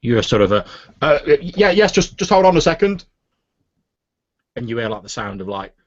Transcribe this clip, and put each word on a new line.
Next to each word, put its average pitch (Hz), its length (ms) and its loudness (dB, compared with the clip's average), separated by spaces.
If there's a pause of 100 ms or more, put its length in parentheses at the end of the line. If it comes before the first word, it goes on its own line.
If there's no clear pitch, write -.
You're 117 200 0
sort 107 200 2
of 98 100 4
a, 101 120 0 (380)
Uh, 147 160 2 (220)
yeah, 185 300 0
yes, 190 220 2
just, - 240 -2
just 180 140 -6
hold 190 160 4
on 180 100 4
a 160 40 4
second. 175 440 0 (1500)
And 120 120 -10
you 117 100 -6
hear, 113 100 -4
like, 104 140 -8
the 98 60 -20
sound 101 320 -10
of, 95 80 -10
like 98 260 -10 (120)